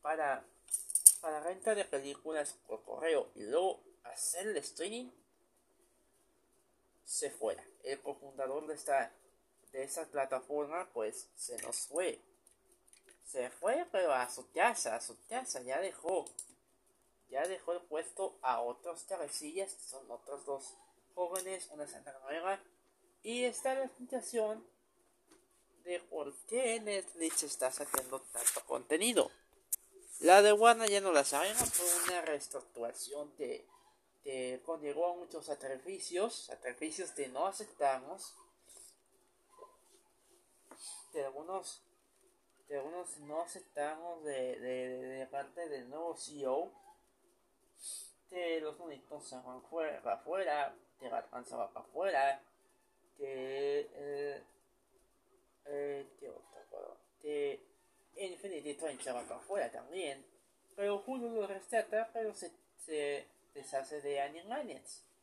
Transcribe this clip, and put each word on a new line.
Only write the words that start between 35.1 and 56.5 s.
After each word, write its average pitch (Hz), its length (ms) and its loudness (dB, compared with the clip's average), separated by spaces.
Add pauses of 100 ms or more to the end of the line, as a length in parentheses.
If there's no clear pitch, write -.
muchos 175 280 -10
sacrificios, 170 1000 -4
sacrificios 156 640 -6
que 139 180 -6
no 135 180 -2
aceptamos, 147 880 -2 (2750)
que 151 100 -2
algunos, 160 640 -6 (840)
que 147 80 -6
algunos 156 440 -4
no 147 240 -4
aceptamos 165 840 -6
de, 131 360 -2
de, 127 280 -2
de, 127 200 -6
de 131 180 -6
parte 139 420 -6
del 127 220 -8
nuevo 160 260 -4
C 147 240 -10
E 135 60 0
O, 151 260 2 (1600)
que 170 320 0
los 151 160 -6
Looney 151 220 -12
Tunes - 280 -14
se 131 80 -12
van 127 280 -12
fuera, 156 360 -2 (100)
afuera, 147 640 0 (240)
que 127 120 -8
Batman 120 340 -6
se 127 100 -12
va 120 160 -4
para - 140 -12
afuera, 156 580 2 (760)
que... 139 760 -2
Eh, 143 500 -6 (1200)
eh, 143 400 -4 (120)
¿qué 139 120 -14
otra - 400 -20